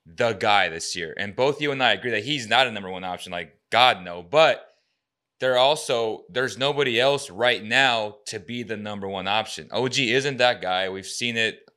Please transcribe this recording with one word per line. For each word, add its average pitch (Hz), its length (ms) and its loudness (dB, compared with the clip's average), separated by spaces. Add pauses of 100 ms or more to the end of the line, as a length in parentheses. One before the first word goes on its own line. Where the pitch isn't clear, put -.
the 110 280 -2
guy 101 360 4
this 85 260 -8
year. 82 220 -8
And 101 180 -8
both 143 260 0
you 147 100 -2
and 135 120 -4
I 113 100 6
agree 107 180 -4
that 104 120 -2
he's 131 240 -4
not 123 200 4
a 117 40 -6
number 101 180 -8
one 92 140 -8
option. 90 280 -8
Like, 87 220 -8 (180)
God, 113 320 4
no. 87 180 -10
But 135 420 2 (760)
they're 127 180 2
also, 127 720 0
there's 123 280 -4
nobody 135 420 0
else 135 320 2
right 107 320 0
now 113 540 2 (100)
to 110 120 -8
be 120 220 -10
the 110 160 -8
number 104 300 -8
one 95 200 -6
option. 104 440 -2
O 123 160 0
G 123 260 0
isn't 135 240 0
that 120 240 2
guy. 92 280 0
We've 95 160 -10
seen 120 300 -6
it 113 420 -2